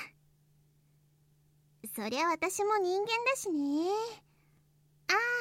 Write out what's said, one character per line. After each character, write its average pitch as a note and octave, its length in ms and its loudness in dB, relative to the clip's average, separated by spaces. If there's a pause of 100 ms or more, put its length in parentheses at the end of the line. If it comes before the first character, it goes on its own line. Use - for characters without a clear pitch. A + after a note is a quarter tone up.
(1900)
そ G#3 140 -6
り B3 120 -2
ゃ E4 80 2
私 E4+ 360 0
も G#4+ 120 4
人 F#4+ 240 2
間 G#4 60 0 (180)
だ C5 120 2
し G#4 140 -4
ね。 D4+ 400 0 (1160)
あ F4+ 60 2 (260)